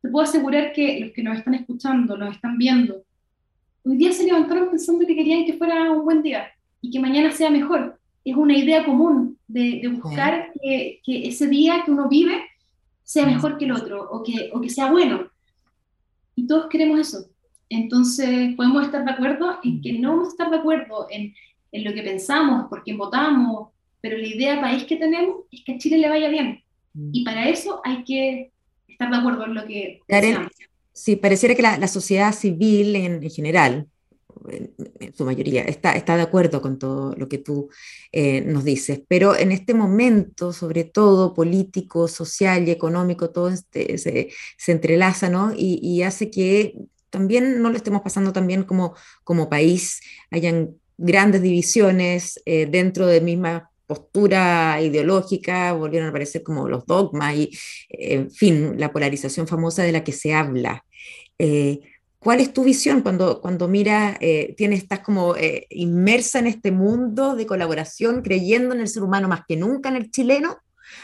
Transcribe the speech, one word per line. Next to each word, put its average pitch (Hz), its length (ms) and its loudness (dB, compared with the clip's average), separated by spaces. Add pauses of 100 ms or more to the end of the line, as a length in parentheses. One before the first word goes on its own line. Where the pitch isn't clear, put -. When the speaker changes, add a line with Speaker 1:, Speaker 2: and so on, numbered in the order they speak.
Speaker 1:
te 247 80 -8
puedo 294 160 2
asegurar 294 480 0
que 285 280 -2
los 226 120 -10
que 233 120 -8
nos 220 140 -4
están 254 160 0
escuchando, 247 600 -2
nos 202 200 -8
están 240 200 -6
viendo, 240 460 2 (840)
hoy 262 120 -2
día 349 160 4
se 359 120 -2
levantaron 359 460 2
pensando 339 360 0
que 339 100 2
querían 320 280 2
que 320 140 -2
fuera 330 320 0
un 302 140 0
buen 311 180 2
día 277 240 -6 (340)
y 247 100 -12
que 262 100 -4
mañana 285 320 2
sea 320 180 2
mejor. 294 480 0 (260)
Es 262 120 -4
una 294 200 6
idea 320 300 4
común 285 600 2
de, 226 140 -6
de 240 220 -2
Speaker 2:
Sí. 240 60 -4
Speaker 1:
buscar 269 640 -4 (100)
que, 269 420 -4
que 254 240 -4
ese 277 200 -2
día 320 360 4
que 302 60 -2
uno 277 180 2
vive 349 320 4 (640)
sea 294 220 0
Speaker 2:
Mm. 254 80 4
Speaker 1:
mejor 285 240 -2
que 294 80 -4
el 254 60 0
otro 220 380 -8
o 220 120 -10
que, 226 320 -6
o 247 60 -4
que 247 100 -6
sea 269 200 -2
bueno. 349 380 2 (1080)
Y 247 100 -4
todos 320 220 0
queremos 311 320 2
eso. 202 260 -6 (420)
Entonces, 247 880 0
podemos 269 280 2
estar 277 200 -4
de 262 80 -2
acuerdo 302 520 -2
en - 160 -2
que 240 140 -6
no 247 160 -2
vamos 349 180 0
a - 20 -10
estar 330 200 -4
de 320 80 0
acuerdo 311 520 -2
en, 208 240 -10 (380)
en 214 120 -10
lo 208 100 -6
que 214 80 -10
pensamos, 294 680 0
por - 160 -12
quién 214 140 -8
votamos, 240 720 0 (300)
pero 220 180 -8
la 220 80 -8
idea 262 340 -2
país 254 240 -2
que 320 120 -4
tenemos 349 540 -2
es - 140 -20
que 262 80 -8
a 247 60 -8
Chile 311 200 0
le 311 100 4
vaya 311 200 0
bien. 294 340 -4 (320)
Speaker 2:
Mm. 147 180 -10
Speaker 1:
Y 240 120 -2
para 226 240 -4
eso 339 360 -4
hay 254 200 -6
que 262 480 -4 (360)
estar 240 220 -6
de 247 60 0
acuerdo 240 300 0
en 226 80 -8
lo 214 120 -8
que 202 400 -12
Speaker 2:
Karen, 202 260 4
Speaker 1:
deseamos. 175 200 -4 (400)
Speaker 2:
sí, - 240 0
pareciera 202 380 4
que 247 80 0
la, 220 160 2
la 185 100 0
sociedad 196 460 0
civil 208 600 2
en, 175 260 -4
en 156 80 -8
general, 151 560 2 (640)
en, - 240 -14 (260)
en - 140 -16
su 151 100 -4
mayoría, 131 380 -2
está, - 340 0
está 170 200 0
de 170 60 2
acuerdo 165 380 2
con 135 180 -6
todo 135 380 -6
lo 135 120 -8
que 139 100 -6
tú, 143 320 -8 (420)
eh, 139 300 0
nos 143 220 -2
dices, 139 440 -2
pero 190 260 4
en 190 160 2
este 190 220 -2
momento, 208 800 2
sobre 165 320 -4
todo 185 480 6
político, 175 760 0
social 180 600 0
y - 20 2
económico, 170 600 -2
todo 175 180 -2
este, 180 480 -6
se, 127 320 -4 (300)
se - 140 0
entrelaza, 180 580 2
¿no? 196 260 0
Y, 180 260 -2
y 175 200 -2
hace 190 280 -4
que 196 440 0 (340)
también 240 540 0
no 233 80 2
lo 233 60 -2
estemos 208 240 -2
pasando 196 320 -2
tan 190 140 0
bien 185 180 0
como, 185 300 -2 (280)
como 165 280 0
país, 165 500 2 (300)
hayan 165 460 -2 (200)
grandes 190 460 4
divisiones, 180 1040 2
eh, 156 200 2
dentro 185 400 0
de 170 140 6
misma 170 480 -2 (180)
postura 175 960 2
ideológica, 180 920 0
volvieron 160 320 -2
a - 20 -4
aparecer 147 340 -6
como 147 280 -6
los 127 160 -6
dogmas 147 500 0
y, 151 140 -2 (400)
en - 400 -4
fin, 160 500 2
la 147 100 -2
polarización 143 560 -4
famosa 165 360 -2
de 170 100 2
la 160 100 0
que 151 100 -6
se 151 200 -4
habla. 135 540 -2 (520)
Eh, 147 420 2 (380)
¿cuál 240 220 2
es 269 140 2
tu 269 100 2
visión 269 380 4
cuando, 185 400 0
cuando 175 260 -2
miras, 208 520 2
eh, 156 360 0
tienes, 202 260 0
estás 190 180 -8
como, 180 360 0
eh, 156 320 -2
inmersa 185 720 0
en 240 80 0
este 226 260 -2
mundo 240 640 0
de 226 80 -4
colaboración, 190 800 -4
creyendo 214 520 0
en 240 60 -2
el 214 80 -4
ser 214 140 -6
humano 196 260 0
más 175 180 -2
que 160 120 -4
nunca, 262 320 -2
en 254 60 -2
el 233 140 -8
chileno? 277 460 0 (480)